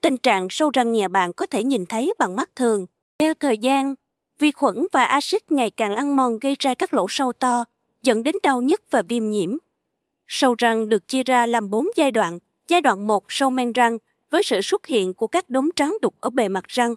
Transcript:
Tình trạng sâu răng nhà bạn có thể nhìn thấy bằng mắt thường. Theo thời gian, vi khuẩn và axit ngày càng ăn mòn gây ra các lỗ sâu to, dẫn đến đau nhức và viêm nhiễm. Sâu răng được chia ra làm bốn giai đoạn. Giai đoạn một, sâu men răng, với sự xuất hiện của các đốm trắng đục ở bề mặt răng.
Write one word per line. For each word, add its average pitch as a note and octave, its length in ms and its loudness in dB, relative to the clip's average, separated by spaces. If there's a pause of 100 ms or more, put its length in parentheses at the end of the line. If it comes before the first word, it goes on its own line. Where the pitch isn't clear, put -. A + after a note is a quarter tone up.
Tình C4+ 160 2
trạng F#3+ 320 0
sâu D4+ 240 0
răng A#3 180 2
nhà G#3+ 160 0
bạn F3+ 260 0
có - 120 -6
thể A3 180 -4
nhìn B3 220 0
thấy C4 340 -2
bằng F#3+ 160 -2
mắt C#4 200 -6
thường. A3 300 0 (340)
Theo D#4 140 2
thời C4 240 -2
gian, C4+ 380 0 (440)
vi D4 120 4
khuẩn B3+ 400 -2
và C4 120 4
axit C#4+ 480 0
ngày B3 200 0
càng G#3 240 -2
ăn C#4 200 -2
mòn B3 240 0
gây C#4 200 -2
ra C4 140 0
các F4 200 -4
lỗ G3 160 2
sâu B3+ 240 -2
to, A#3+ 320 -2 (360)
dẫn A3+ 220 2
đến D#4 200 0
đau C4 180 2
nhức C#4+ 200 2 (100)
và A#3 100 4
viêm A3 280 -2
nhiễm. G#3 280 -2 (720)
Sâu B3 300 2
răng A3+ 320 0
được G#3+ 180 0
chia C4 160 -2
ra A#3+ 220 2
làm A#3 240 -2
bốn A3+ 260 -2
giai C#4+ 160 2
đoạn. F3 280 -2 (280)
Giai F4 140 2
đoạn G#3 260 0
một, G#3 200 0
sâu C4+ 220 0
men B3+ 220 -2
răng, A#3 260 2 (320)
với E4+ 140 2
sự G#3+ 180 0
xuất - 240 -4
hiện F#3+ 280 -2
của A3 140 -4
các F4 220 -4
đốm C4 260 0
trắng D#4 260 0
đục G#3 180 -2
ở C#4 100 -4
bề A#3 200 0
mặt F#3+ 180 -4
răng. A#3 300 -2